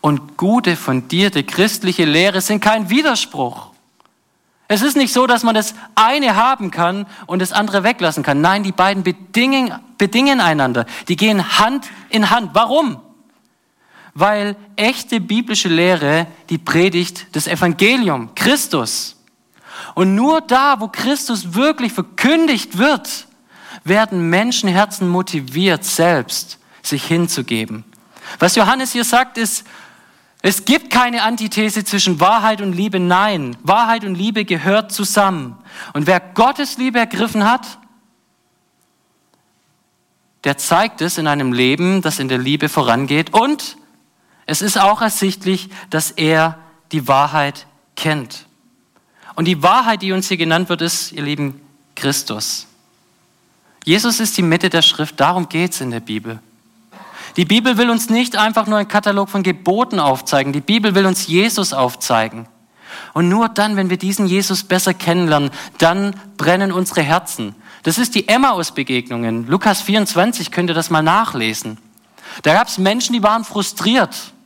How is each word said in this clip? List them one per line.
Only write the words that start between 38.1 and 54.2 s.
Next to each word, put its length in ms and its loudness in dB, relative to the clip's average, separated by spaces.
der 120 0
zeigt 440 0
es 160 -2
in 100 -2
einem 240 0
Leben, 500 2
das 180 -4
in 100 -4
der 80 0
Liebe 320 -2
vorangeht. 640 0
Und 420 0
es 160 -4
ist 180 -2
auch 220 4
ersichtlich, 680 -2
dass 220 -2
er 460 2
die 160 -4
Wahrheit 580 0
kennt. 480 -4
Und 80 -2
die 180 0
Wahrheit, 400 2
die 120 -2
uns 160 -2
hier 80 -2
genannt 320 0
wird, 120 -2
ist, 300 -4
ihr 120 -8
Lieben, 360 -4
Christus. 680 -4
Jesus 380 0